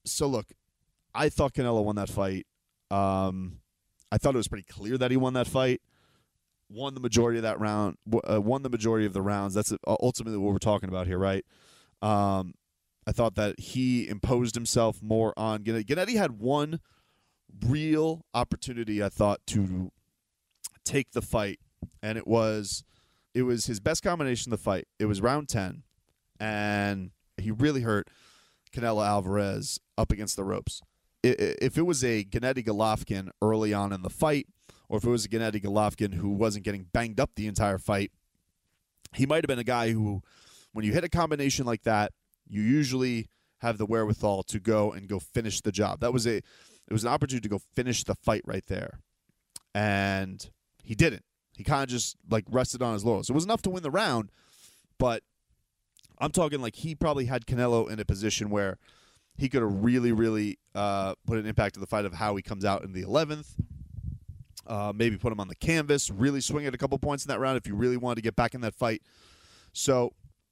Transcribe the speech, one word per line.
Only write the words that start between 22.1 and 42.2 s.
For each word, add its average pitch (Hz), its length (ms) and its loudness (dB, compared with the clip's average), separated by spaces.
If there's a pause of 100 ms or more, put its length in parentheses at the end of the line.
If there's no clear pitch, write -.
it - 100 -8
was, 110 560 0 (500)
it 123 100 2
was 120 240 0
his 110 120 -4
best 156 240 0
combination 143 480 0
of 107 80 0
the - 40 -16
fight. 95 240 0 (120)
It 110 60 2
was 101 160 0
round 135 260 2
ten, 95 360 -2 (540)
and 104 760 -2 (260)
he 104 120 -2
really 131 320 2
hurt 107 280 0 (640)
Canelo 110 340 0
Alvarez 101 720 0 (180)
up 110 140 4
against 104 240 -2
the 101 80 -6
ropes. 98 380 -6 (420)
I, 123 60 6
i-, 98 320 2
if 127 160 0
it 160 60 4
was 156 200 0
a 113 220 0
Gennady 120 400 -2
Golovkin 107 640 0 (120)
early 110 320 2
on 101 200 0
in 95 80 -6
the 90 80 -6
fight, 151 380 0 (420)
or 110 80 0
if 101 60 -2
it 117 60 2
was 117 160 2
a 101 40 -12
Gennady 110 340 0
Golovkin 104 520 0
who 95 140 -2
wasn't 104 360 0
getting 101 260 -6
banged 113 280 0
up - 160 0
the 107 120 -4
entire 101 300 0
fight, 101 340 -2 (1040)
he 135 120 2
might 156 180 2
have - 40 -2
been 127 120 0
a 120 40 -4
guy 120 280 2
who, 104 300 0 (520)
when 110 120 -2
you 104 80 2
hit 170 100 2
a 175 60 -6
combination 143 560 0
like 117 180 -2
that, 107 280 2 (360)